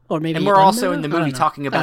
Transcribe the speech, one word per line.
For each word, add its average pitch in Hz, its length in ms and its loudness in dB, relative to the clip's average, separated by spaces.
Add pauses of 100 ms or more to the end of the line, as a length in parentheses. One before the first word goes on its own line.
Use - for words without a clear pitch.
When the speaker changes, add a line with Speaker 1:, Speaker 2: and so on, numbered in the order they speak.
Speaker 1:
or 160 120 -2
maybe 160 180 -4
Speaker 2:
And 190 80 0
we're 202 100 4
also 196 360 4
in 151 100 -4
the 151 60 -6
Speaker 1:
unmeta? - 20 -4
I - 20 -6
don't 170 80 0
Speaker 2:
movie 147 120 -2
Speaker 1:
know. 131 60 -8
Speaker 2:
talking 147 280 -2
about 160 160 -2